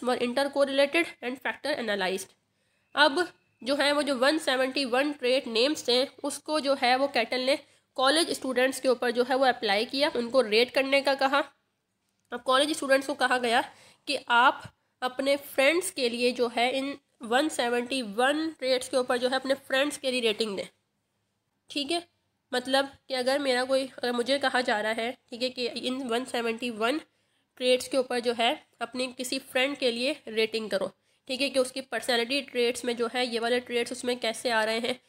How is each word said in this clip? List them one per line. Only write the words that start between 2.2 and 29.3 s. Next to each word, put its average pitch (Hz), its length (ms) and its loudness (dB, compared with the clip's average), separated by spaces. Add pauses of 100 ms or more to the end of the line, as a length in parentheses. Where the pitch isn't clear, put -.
अब 277 220 6 (460)
जो 262 140 0
है 269 160 2
वो 294 100 2
जो 277 140 0
वन 277 220 4
सेवेंटी 262 460 0
वन 262 280 0
ट्रेट 262 340 0
नेम्स 247 420 0
थे, 247 160 2 (200)
उसको 302 360 -4
जो 269 220 0
है 247 140 4
वो 277 180 0
कैटल 247 260 0
ने 269 180 0 (380)
कॉलेज 285 360 2
स्टूडेंट्स 262 480 -2
के 262 80 0
ऊपर 240 220 0
जो 240 200 0
है 262 60 2
वो 269 100 2
अप्लाई 226 380 0
किया, 277 320 -2
उनको 240 240 2
रेट 226 300 2
करने 269 300 2
का 277 140 2
कहा। 269 280 2 (880)
अब 240 100 -8
कॉलेज 285 300 2
स्टूडेंट्स 277 340 2
को 294 80 -2
कहा 254 240 2
गया 240 260 2 (440)
कि 285 100 -2 (100)
आप 254 340 4 (400)
अपने 269 340 0
फ्रेंड्स 285 540 2
के 254 180 -2
लिए 240 240 0
जो 240 240 0
है 240 220 2
इन 277 180 -4 (280)
वन 254 240 2
सेवेंटी 240 540 -2
वन 262 460 0 (100)
ट्रेट्स 254 300 -2
के 269 80 -2
ऊपर 254 220 0
जो 247 100 0
है 262 80 0
अपने 262 180 0
फ्रेंड्स 269 440 -2
के 262 120 -4
लिए 254 100 0
रेटिंग 214 360 0
दें। 180 100 -6 (1040)
ठीक 285 200 -4
है, 339 160 -4 (460)
मतलब 262 400 0 (160)
कि 262 60 -6
अगर 254 240 0
मेरा 254 260 2
कोई, 262 220 0 (120)
अगर 247 140 -2
मुझे 247 260 0
कहा 262 220 2
जा 240 200 0
रहा 214 120 0
है, 233 240 -4 (140)
ठीक 240 120 -8
है, 254 80 0
कि 254 160 -4
इन 254 420 -4
वन 233 180 -2
सेवेंटी 233 440 -4
वन 233 300 -2 (560)
ट्रेट्स 254 320 2
के - 80 -2
ऊपर 247 240 0
जो 233 120 0
है 233 180 2 (300)
अपने 247 280 -6
किसी 254 300 -6